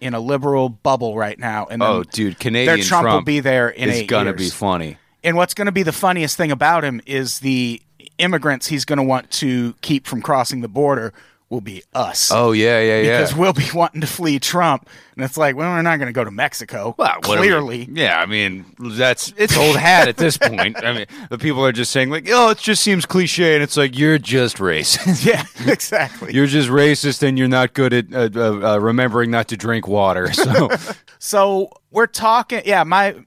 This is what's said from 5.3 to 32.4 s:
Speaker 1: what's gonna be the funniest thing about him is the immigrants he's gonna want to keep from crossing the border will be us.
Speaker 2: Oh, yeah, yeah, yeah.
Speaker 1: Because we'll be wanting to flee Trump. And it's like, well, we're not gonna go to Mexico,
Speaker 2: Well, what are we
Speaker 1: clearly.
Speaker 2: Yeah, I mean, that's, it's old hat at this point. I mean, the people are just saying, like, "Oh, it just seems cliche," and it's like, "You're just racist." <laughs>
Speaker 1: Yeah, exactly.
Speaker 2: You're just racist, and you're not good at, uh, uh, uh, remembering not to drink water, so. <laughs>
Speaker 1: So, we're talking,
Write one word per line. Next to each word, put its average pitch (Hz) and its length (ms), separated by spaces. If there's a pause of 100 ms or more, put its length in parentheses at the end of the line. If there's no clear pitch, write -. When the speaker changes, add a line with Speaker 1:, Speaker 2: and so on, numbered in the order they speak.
Speaker 1:
what's 180 180
gonna 208 180
be 185 100
the 156 100
funniest 180 440
thing 160 160
about 151 320
him 123 220
is 135 340
the 123 400 (380)
immigrants 156 500
he's 143 160
gonna 139 200
want 131 260
to 123 500
keep 143 260
from 120 160
crossing 131 380
the 113 80
border 123 440 (360)
will 120 120
be 98 220 (120)
us. - 380
Speaker 2:
Oh, 117 200
yeah, 113 280
yeah, 110 220
yeah. 113 160
Speaker 1:
Because 123 180
we'll 185 160
be 143 220
wanting 165 260
to 156 60
flee 156 320
Trump. 165 500 (260)
And 131 80
it's 131 140
like, 147 180
well, 156 160
we're 170 120
not 165 160
gonna 131 140
go 120 120
to 104 60
Mexico, 113 680
Speaker 2:
Well, - 180 (120)
what - 0
are 104 160
we 196 40
Speaker 1:
clearly. 127 460
Speaker 2:
Yeah, 135 280
I 85 60
mean, 98 380 (140)
that's, 123 580
it's 208 200
old 147 200
hat 165 320
at 117 80
this 165 220
point. - 440
I 120 120
mean, 107 120 (220)
the 123 100
people 135 260
are 131 80
just 117 200
saying, 131 180
like, 156 200
"Oh, 240 200
it 220 80
just 214 240
seems 190 220
cliche," 175 500
and 147 80
it's 143 140
like, 135 220
"You're 156 200
just 123 380
racist." 95 720
<laughs> 226 40
Speaker 1:
Yeah, 165 140 (260)
exactly. - 640
Speaker 2:
You're 139 140
just 135 240
racist, 143 520
and 135 160
you're 131 100
not 127 260
good 131 180
at, 120 220
uh, 120 200
uh, 107 400
uh, 107 40
remembering 117 520
not 117 180
to 113 80
drink 113 300
water, 92 460
so. 139 420
<laughs> - 40 (460)
Speaker 1:
So, 196 460 (220)
we're 226 160
talking, 226 560